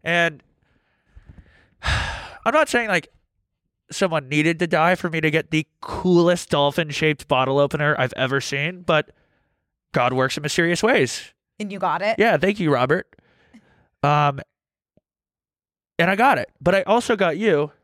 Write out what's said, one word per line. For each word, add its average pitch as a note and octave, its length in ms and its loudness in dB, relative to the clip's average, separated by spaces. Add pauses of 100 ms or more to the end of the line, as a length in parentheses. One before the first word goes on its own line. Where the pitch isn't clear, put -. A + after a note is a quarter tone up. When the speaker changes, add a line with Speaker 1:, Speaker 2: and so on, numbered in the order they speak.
Speaker 1:
And E3 380 -2 (920)
<sighs> - 480 -20
I'm - 680 -4
not D4+ 160 4
saying, A#3+ 200 0
like, F3 200 -2 (800)
someone D#3+ 360 -2
needed D3+ 320 2
to F3 80 0
die E3 280 2
for F3 160 -6
me D#3+ 100 -4
to D#3 100 2
get D#3 200 -2
the D#3 160 -2 (120)
coolest F3 720 2
dolphin-shaped D3 760 -2
bottle C3+ 320 2
opener D3 400 0
I've B2+ 180 -2
ever C3 240 -2
seen, D#3+ 400 -6
but D#3+ 300 0 (840)
God B2 200 2
works C3 240 0
in - 60 -10
mysterious E3+ 380 0
ways. G#3+ 520 0 (260)
Speaker 2:
And G#3 120 -8
you G3 80 -12
got F3 220 -2
it? G#3+ 160 -2
Speaker 1:
Yeah, G3+ 200 4
thank G3 220 0
you, D#3 140 2
Robert. C3 340 0 (960)
Um, D3 360 0 (1600)
and F#3 100 2
I G3 60 0
got A3+ 240 2
it. - 100 -8 (100)
But F3 140 2
I G3 80 2
also A3+ 340 2
got F3 220 0
you D#3 340 0 (120)